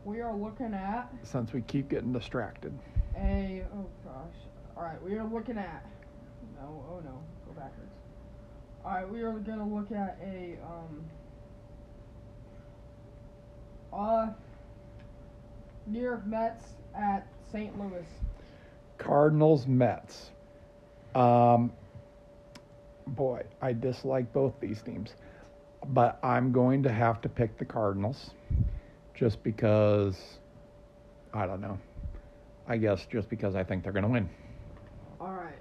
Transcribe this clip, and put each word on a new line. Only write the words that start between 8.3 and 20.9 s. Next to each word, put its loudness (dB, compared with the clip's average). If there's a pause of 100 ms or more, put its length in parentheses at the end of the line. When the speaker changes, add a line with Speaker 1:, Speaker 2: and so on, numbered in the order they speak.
Speaker 1:
All -6
right, -4
we -6
are -2
gonna -6
look -4
at -4
a, -10
um, -12 (3000)
uh, 2 (1600)
New -2
York -2
Mets -2 (320)
at 0 (240)
Saint -6
Louis. -6 (920)
Speaker 2:
Cardinals, 8
Mets. 2 (840)